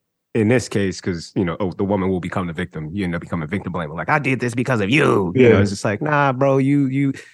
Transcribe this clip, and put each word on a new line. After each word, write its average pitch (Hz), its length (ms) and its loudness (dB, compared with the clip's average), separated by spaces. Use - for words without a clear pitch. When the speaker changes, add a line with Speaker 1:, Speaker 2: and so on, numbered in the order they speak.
Speaker 1:
in 110 120 2
this 120 200 2
case, 98 320 -2
'cause, 85 360 -6
you 98 100 0
know, 82 140 -2
oh, 92 140 -2
the 101 100 -4
woman 95 260 0
will 92 100 0
become 87 280 -4
the 85 60 -6
victim. 78 380 -8
You 98 120 -4
end 87 100 -2
up 85 80 -4
becoming 85 220 -6
a 73 40 -8
victim 90 240 -6
blamer. 82 220 -6
Like, 85 160 -6
"I 151 80 2
did 131 220 -2
this 120 160 -4
because 120 260 0
of 95 80 -2
you." 120 460 2
You 123 140 8
know, 110 80 8
Speaker 2:
Yeah. - 40 6
Speaker 1:
it's 101 80 2
just 98 160 -6
like, 107 160 -2
"Nah, 147 320 2
bro, 135 240 2
you, 139 300 2
you, 135 260 0